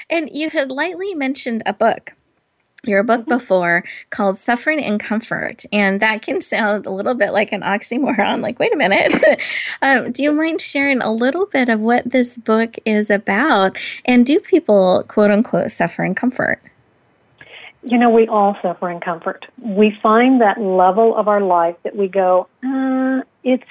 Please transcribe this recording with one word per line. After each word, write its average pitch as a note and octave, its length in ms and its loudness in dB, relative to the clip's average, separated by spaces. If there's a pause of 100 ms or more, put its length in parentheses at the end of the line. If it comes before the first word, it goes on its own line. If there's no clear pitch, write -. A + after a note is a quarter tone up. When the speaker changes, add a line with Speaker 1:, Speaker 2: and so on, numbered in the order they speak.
Speaker 1:
And D#4+ 220 -2
you D4+ 180 -6
had C#4 220 -4
lightly F4 440 -6
mentioned C4 500 -4
a G#3 80 -2
book, - 400 -2 (720)
your G3+ 200 2
book A#3 180 0
Speaker 2:
Mm-hmm. A3+ 160 -10
Speaker 1:
before, F3+ 460 0 (260)
called G3+ 280 -2
Suffering C#4 460 -2
and G#3 160 -2
Comfort. - 720 -6
And G3 300 0
that A3 200 0
can F#4 200 -6
sound G#3 440 -2
a - 60 -8
little G3+ 240 -2
bit G#3 160 0
like F#3 200 0
an G3 100 -4
oxymoron, G#3+ 800 -2
like, A#3+ 180 -6
"Wait A#4 140 0
a F4+ 40 0
minute." C#4+ 420 2
<laughs> D4 220 4 (400)
Um, B3+ 320 2
do C4 100 -4
you D4 80 2
mind D#4+ 300 -2
sharing C#4 400 -2
a A3 100 -2
little C4 340 0
bit C4 220 0
of A3 140 0
what A#3+ 280 0
this B3 280 0
book A3+ 380 0 (100)
is G#3 240 0
about? G3+ 680 2 (280)
And B3 200 6
do D4 140 2
people, G3+ 680 2
quote G#3 220 4
unquote, G#3 400 0
suffer - 340 -2
in F3+ 100 -2
comfort? - 460 -4 (1200)
Speaker 2:
You A#3+ 120 2
know, A#3 120 4
we A3+ 200 6
all G3+ 320 2
suffer F3 280 -4
in F3 120 -10
comfort. - 440 -8 (160)
We G#3+ 400 0
find A#3+ 380 4
that G#3 220 4
level F#3+ 560 4
of G3+ 100 0
our G#3 140 2
life F3 420 2
that - 140 -10
we G3 100 0
go, F#3 400 2 (180)
"Uh, C4 560 -2 (220)
it's B3+ 280 -2